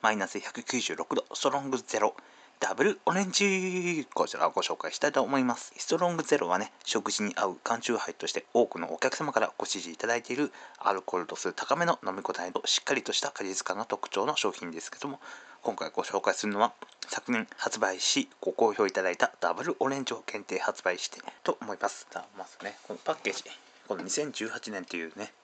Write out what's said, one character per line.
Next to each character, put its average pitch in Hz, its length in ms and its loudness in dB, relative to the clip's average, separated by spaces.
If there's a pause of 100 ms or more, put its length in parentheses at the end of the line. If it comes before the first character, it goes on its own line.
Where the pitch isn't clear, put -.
マ 110 100 6
イ 107 60 2
ナ 95 100 0
ス 104 140 -6
百 - 220 -8
九 123 180 -2
十 80 160 -2
六 - 180 -2
度、 - 80 0 (100)
ス - 100 -4
ト 139 80 4
ロ 139 100 0
ン 139 80 -6
グ 131 80 0
ゼ 110 240 0
ロ、 - 160 4 (420)
ダ - 140 0
ブ 127 100 2
ル 202 220 4
オ 165 80 4
レ 190 100 4
ン 185 80 -2
ジ。 185 840 2
こ - 140 2
ち - 80 -8
ら 165 100 2
を 170 60 4
ご 190 100 2
紹 - 140 0
介 - 160 -6
し - 80 -8
た 143 80 4
い 147 60 2
と 135 100 6
思 135 160 2
い 127 60 4
ま 120 100 2
す。 - 220 -12
ス - 80 -6
ト 165 120 2
ロ 175 120 4
ン 170 80 0
グ 160 60 0
ゼ 147 140 6
ロ 87 120 2
は 92 100 4
ね、 104 140 -4 (100)
食 104 300 0
事 107 100 0
に 104 140 0
合 107 80 2
う 92 180 -2
缶 117 160 2
チ 117 140 0
ュ - 20 4
ー - 20 0
ハ 98 140 -4
イ - 20 -10
と - 140 -6
し - 60 -2
て - 200 -4
多 120 140 6
く - 100 -8
の 85 160 -4
お 80 40 -6
客 127 180 2
様 151 160 -2
か 113 80 4
ら 107 180 2
ご 101 80 -2
支 98 140 -4
持 82 140 -8
い - 20 -10
た - 120 -2
だ 117 100 4
い 117 60 -2
て 127 100 -4
い - 20 0
る 143 160 0 (280)
ア 101 120 2
ル 95 100 0
コ - 140 -4
ー 90 60 2
ル 82 60 -6
度 92 100 -8
数 90 160 -2
高 - 240 0
め 170 80 2
の 170 200 2
飲 95 80 -2
み 95 100 -6
応 - 100 -2 (120)
え 90 60 -6
と - 160 -2
し - 140 4
っ - 20 -20
か 143 100 2
り 123 100 0
と 104 100 -4
し - 80 2
た - 100 -2
果 - 140 -6
実 95 200 -4
感 95 120 -2
が 110 80 -4
特 - 240 -4
徴 98 160 0
の 147 100 0
商 104 160 2
品 87 200 -8
で 82 100 -8
す - 100 -12
け - 80 -16
ど 139 80 -6
も、 139 140 -8 (400)
今 107 160 -2
回 90 120 -4
ご - 140 -2
紹 - 160 0
介 98 140 4
す - 140 -2
る 101 60 0
の 101 60 0
は、 113 140 6 (340)
昨 - 240 -6
年 110 160 0 (100)
発 - 220 -2
売 95 200 2
し - 300 0 (100)
ご - 120 -2
好 110 220 4
評 101 140 4
い 95 40 2
た 98 100 2
だ 92 80 4
い 90 80 0
た - 220 4
ダ 87 140 4
ブ 101 100 -4
ル 170 160 0
オ 135 80 4
レ 139 100 2
ン 131 80 -2
ジ 120 80 -4
を 110 140 -8
限 104 160 -8
定 92 160 -2
発 - 240 -2
売 90 160 2
し - 100 -6
て - 100 -14 (240)
と - 160 0
思 110 140 -8
い 90 80 -8
ま - 80 2
す。 - 220 -10
さ 90 140 -8
あ、 - 120 -20
ま 95 80 -10
ず - 180 -18
ね、 101 140 -8 (100)
こ 107 60 -6
の - 100 -10
パ 160 100 0
ッ - 100 0
ケ 101 80 0
ー - 20 -4
ジ、 - 100 -6 (440)
こ 101 80 -2
の 87 80 -6
二 95 60 -8
千 147 220 0
十 107 160 -4
八 113 220 -8
年 95 160 -6
と - 100 -10
い 85 120 -2
う 80 100 -12
ね 107 160 -8 (100)